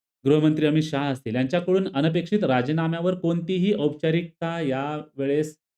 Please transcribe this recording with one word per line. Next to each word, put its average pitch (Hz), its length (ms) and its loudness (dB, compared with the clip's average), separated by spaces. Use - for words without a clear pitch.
गृहमंत्री 151 400 4
अमित 151 180 2
शहा 143 240 -2
असतील, 123 280 -4
यांच्याकडून 175 600 0
अनपेक्षित 170 480 0
राजीनाम्यावर 160 720 0
कोणतीही 175 580 0
औपचारिकता 165 880 -2
यावेळेस 143 1000 -4